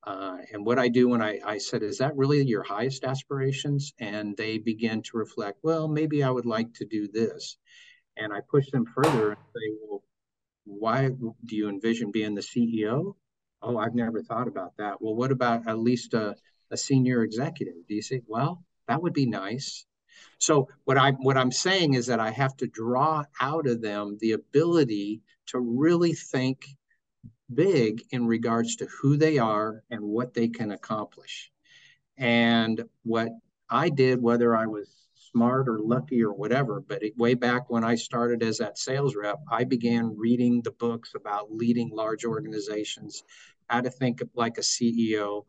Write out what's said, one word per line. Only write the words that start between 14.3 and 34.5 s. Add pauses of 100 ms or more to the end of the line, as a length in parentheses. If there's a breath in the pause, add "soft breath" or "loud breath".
about
that."
"Well,
what
about
at
least
a, (340)
a
senior
executive?"
Do
you
see?
"Well, (240)
that
would
be
nice." (520 loud breath)
So (160 loud breath)
what
I,
what
I'm
saying
is
that
I
have
to
draw (180)
out
of
them
the
ability (260 soft breath)
to
really
think (880)
big (100)
in
regards
to
who
they
are
and
what
they
can
accomplish. (680 soft breath)
And (180)
what (400)
I
did,
whether